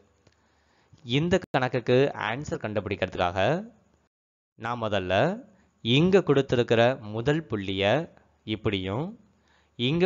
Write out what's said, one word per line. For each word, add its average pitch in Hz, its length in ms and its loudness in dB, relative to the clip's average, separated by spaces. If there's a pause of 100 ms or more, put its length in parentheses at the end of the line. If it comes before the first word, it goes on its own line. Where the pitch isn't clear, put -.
(1200)
இந்த 175 160 0 (100)
கணக்குக்கு 127 560 0 (320)
ஆன்சர் 147 340 -8
கண்டுபிடிக்கிறதுக்காக 95 720 -2 (1200)
நான் 117 280 -6
முதல்ல 92 280 -2 (720)
இங்க 165 440 4
கொடுத்திருக்கிற 123 540 4 (320)
முதல் 147 360 -2
புள்ளிய 95 320 -4 (720)
இப்படியும், 101 500 -4 (720)
இங்க 151 280 0